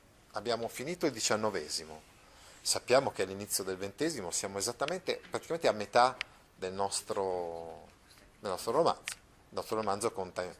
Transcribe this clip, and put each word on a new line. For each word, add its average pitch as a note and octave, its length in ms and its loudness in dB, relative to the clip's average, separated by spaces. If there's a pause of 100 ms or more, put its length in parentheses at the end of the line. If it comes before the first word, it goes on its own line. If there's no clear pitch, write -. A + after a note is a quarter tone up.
(320)
abbiamo A2+ 360 0
finito D#3 380 -4
il D3 60 4
diciannovesimo, F#2 880 0 (600)
sappiamo B2 500 4
che G#2 120 -2
all'inizio G2 400 -2
del F#2+ 140 -2
ventesimo G2+ 540 -4
siamo G2 260 -4
esattamente, C3+ 720 -2
praticamente D3 380 0
a G#2+ 60 6
metà A#2+ 440 6 (380)
del F#2 180 -6
nostro, F2 1160 -4 (500)
del G#2 100 -4
nostro F#2 220 -2
romanzo. C#3+ 320 4 (460)
Il G2 120 -4
nostro - 140 -4
romanzo G#2+ 360 0
conta F#2 320 -6 (160)